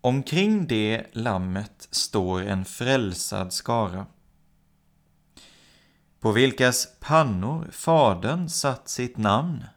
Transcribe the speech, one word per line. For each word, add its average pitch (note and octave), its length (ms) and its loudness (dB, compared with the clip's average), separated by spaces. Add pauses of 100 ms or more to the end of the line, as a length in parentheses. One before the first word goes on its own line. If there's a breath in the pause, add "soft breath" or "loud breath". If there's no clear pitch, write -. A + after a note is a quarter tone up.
Omkring D#3+ 640 2
det A2 460 0
lammet G2+ 760 -4
står F#2 520 0
en G2 220 -2
frälsad G2+ 880 -2
skara, G2+ 540 -4 (2250 soft breath)
på A2 120 2
vilkas B2 680 2
pannor C#3 720 0
Fadern C#3+ 760 2
satt - 400 -4
sitt B2 280 -6
namn. A#2 480 0 (120)